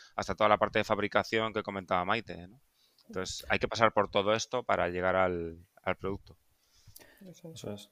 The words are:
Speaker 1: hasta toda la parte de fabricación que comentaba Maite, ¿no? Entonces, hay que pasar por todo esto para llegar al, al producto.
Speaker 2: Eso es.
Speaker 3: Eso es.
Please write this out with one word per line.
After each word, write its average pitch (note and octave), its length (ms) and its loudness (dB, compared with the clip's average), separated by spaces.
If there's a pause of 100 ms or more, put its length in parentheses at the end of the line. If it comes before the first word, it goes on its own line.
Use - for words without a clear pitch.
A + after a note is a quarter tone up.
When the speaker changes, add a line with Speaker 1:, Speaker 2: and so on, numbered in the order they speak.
(140)
Speaker 1:
hasta G2 220 -4
toda G#2+ 120 4
la G#2 100 6
parte G#2 200 2
de G#2 60 2
fabricación G#2+ 680 0
que G#2 120 -2
comentaba F#2+ 400 -2
Maite, F2+ 420 -4
¿no? A2 140 -20 (480)
Entonces, F#2+ 420 -8
hay G2 80 2
que B2 100 -4
pasar A2 240 4
por G2 160 2
todo G2+ 260 2
esto A#2 280 -4
para F2+ 260 0
llegar F2+ 280 2
al, F2 420 0 (240)
al F#2 140 -2
producto. - 420 -8 (880)
Speaker 2:
Eso E3+ 220 -18
es. E3 80 -16
Speaker 3:
Eso - 160 -8
es. - 180 -18